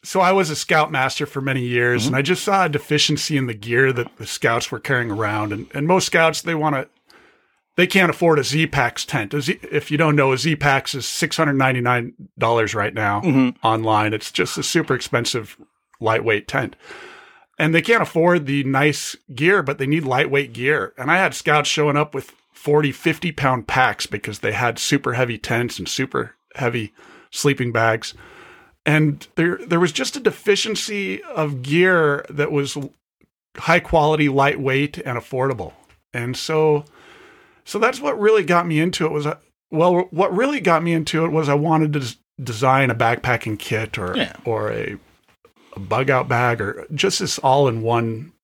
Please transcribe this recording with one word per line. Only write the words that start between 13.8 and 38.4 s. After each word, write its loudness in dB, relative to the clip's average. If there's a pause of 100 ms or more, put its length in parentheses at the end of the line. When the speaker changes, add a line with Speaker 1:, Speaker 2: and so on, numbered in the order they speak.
Speaker 1:
It's -8
just -2
a -6
super 0
expensive, -4 (440)
lightweight 0
tent. -4 (840)
And 2
they 6
can't 2
afford 2
the -2
nice 0 (200)
gear, 2
but -2
they -2
need 0
lightweight 0
gear. -2
And -4
I 4
had 0
scouts 0
showing 0
up -2
with -8 (200)
forty, 2
fifty -2
pound -2
packs 0
because -8
they -2
had -2
super -2
heavy -2
tents -4
and -8
super -4 (220)
heavy -4 (380)
sleeping 0
bags. 0 (680)
And 2 (100)
there, 0
there 0
was 2
just -4
a -8
deficiency -2
of -4
gear 2
that -2
was -2
l-, -10 (680)
high 2
quality, 2
lightweight, 0
and -6
affordable. -4 (400)
And -6
so, 2 (800)
so -8
that's 0
what -4
really 4